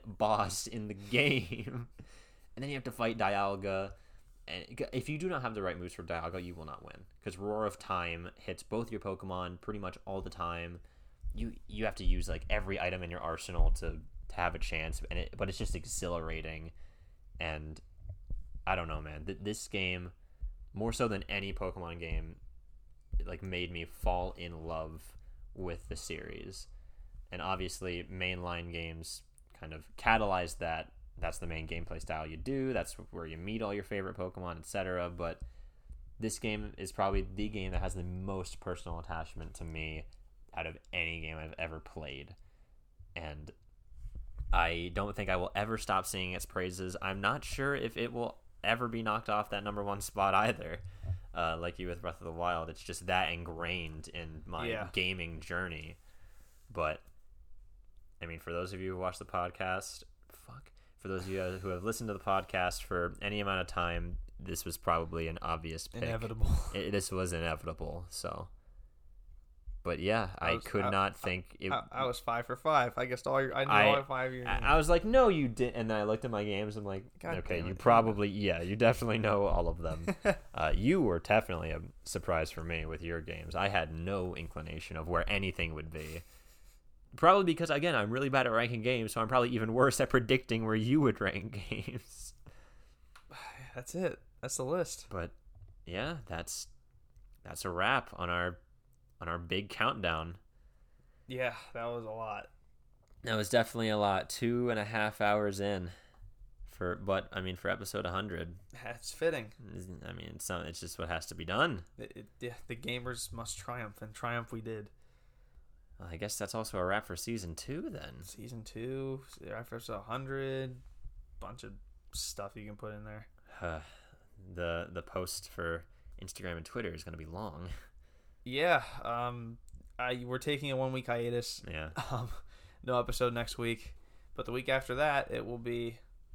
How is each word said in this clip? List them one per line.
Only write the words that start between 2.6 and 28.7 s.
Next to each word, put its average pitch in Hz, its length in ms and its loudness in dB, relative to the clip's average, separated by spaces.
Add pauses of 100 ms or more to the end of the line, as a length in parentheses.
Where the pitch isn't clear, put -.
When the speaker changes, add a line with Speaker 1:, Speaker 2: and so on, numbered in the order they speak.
Speaker 1:
then 139 60 -4
you 143 60 -4
have 131 100 -6
to 127 80 -4
fight 113 260 0
Dialga. 98 720 2 (560)
And 90 280 -8
g-, - 160 -2
if 127 160 -2
you 151 100 -2
do 180 100 -2
not 151 140 0
have 117 120 -2
the 104 80 -2
right 87 160 0
moves 90 160 -8
for - 80 -10
Dialga, 85 420 -4
you 87 100 -8
will 80 120 -10
not - 180 -12
win, - 200 -16 (180)
'cause 98 140 -6
Roar 104 300 0
of 98 120 -2
Time 87 580 -2
hits - 280 -8
both 113 280 -2
your 104 80 -4
Pokemon 90 600 -4
pretty 104 200 -6
much 90 240 -6
all 98 160 -4
the 92 100 -6
time. 85 500 -4 (520)
You, 110 200 -2 (160)
you 107 160 -2
have 101 120 2
to 98 80 -6
use, 90 240 8
like, 80 220 -2
every 98 300 2
item 90 220 0
in 85 80 -4
your 87 100 -4
arsenal 87 520 6
to, 82 240 2 (320)
to - 60 -8
have 87 200 2
a 76 60 -6
chance, 80 500 0
and 87 80 -2
it, - 180 -4
but 98 120 0
it's - 100 -4
just - 180 0
exhilarating. 80 920 -4 (720)
And 78 400 -4 (840)
I 95 100 4
don't 85 120 0
know, 78 120 -2
man. 76 260 -8
Th-, 95 140 -4
this 104 280 -4
game, 90 440 -2 (600)
more 113 200 0
so 123 160 2
than 95 200 0
any 98 240 -2
Pokemon 87 480 -4
game, 80 360 -2 (880)
like, 90 180 -6
made 90 280 0
me 85 120 -4
fall 90 520 0
in 85 280 -8
love 80 380 -4 (520)
with 87 340 -6
the 80 80 -6
series. - 680 -8 (680)
And 90 100 -4
obviously, 90 680 -2
mainline 87 600 -2